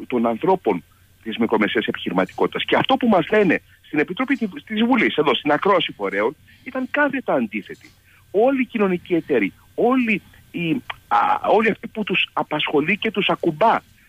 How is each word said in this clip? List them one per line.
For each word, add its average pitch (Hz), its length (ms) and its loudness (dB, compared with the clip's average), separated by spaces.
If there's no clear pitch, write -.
των 117 200 0
ανθρώπων 117 580 0
της 110 140 -8
μικρομεσαίας 107 500 0
επιχειρηματικότητας. - 800 -2
Και - 120 0
αυτό - 200 2
που 254 120 0
μας 190 220 2
λένε 190 320 2
στην 147 120 -4
Επιτροπή 208 380 -2
της, 220 120 -4
της 214 180 -4
Βουλής, 233 340 2
εδώ, 151 180 2
στην - 180 0
ακρόαση 170 440 2
φορέων, 101 400 -2
ήταν 254 260 -6
κάθετα 277 440 0
αντίθετη. 107 560 -6
Όλοι 254 260 4
οι 254 40 -2
κοινωνικοί 190 500 -2
εταίροι, 123 380 0
όλοι 233 480 0
οι, 160 320 -4
α, - 80 0
όλοι 220 180 4
αυτοί - 180 -8
που 214 160 -8
τους 175 280 -2
απασχολεί 151 680 -2
και 220 120 -4
τους 190 180 -2
ακουμπά 165 520 2